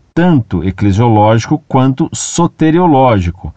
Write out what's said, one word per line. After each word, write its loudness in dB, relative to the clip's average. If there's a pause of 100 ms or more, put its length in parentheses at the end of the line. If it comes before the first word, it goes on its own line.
(140)
tanto 0
eclesiológico 0
quanto 0
soteriológico, 0